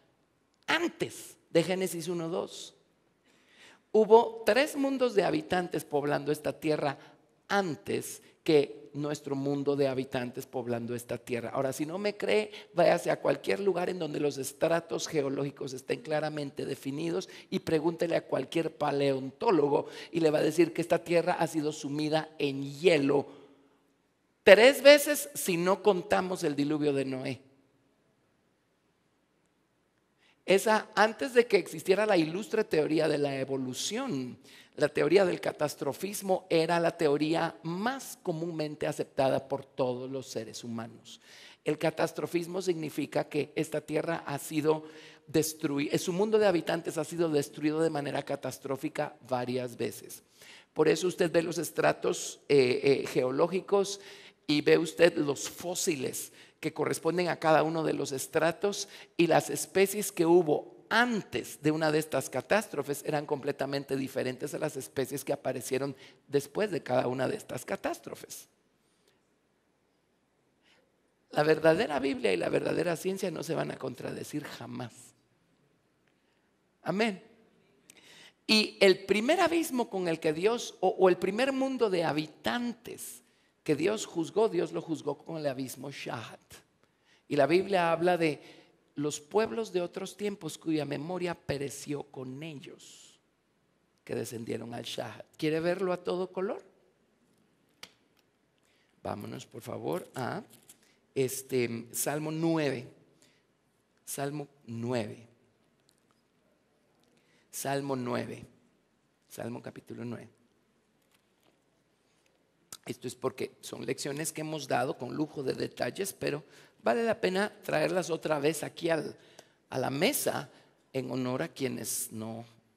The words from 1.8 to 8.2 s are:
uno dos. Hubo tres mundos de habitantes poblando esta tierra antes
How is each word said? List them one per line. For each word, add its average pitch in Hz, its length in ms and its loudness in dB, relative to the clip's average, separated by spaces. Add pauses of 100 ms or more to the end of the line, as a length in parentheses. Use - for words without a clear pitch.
uno 170 220 -4
dos. - 460 -8 (1160)
Hubo 220 540 8
tres 277 300 4
mundos 269 400 0
de 190 80 4
habitantes 170 600 0
poblando 143 480 0
esta 147 280 -4
tierra 147 380 -2 (500)
antes 170 760 -4 (220)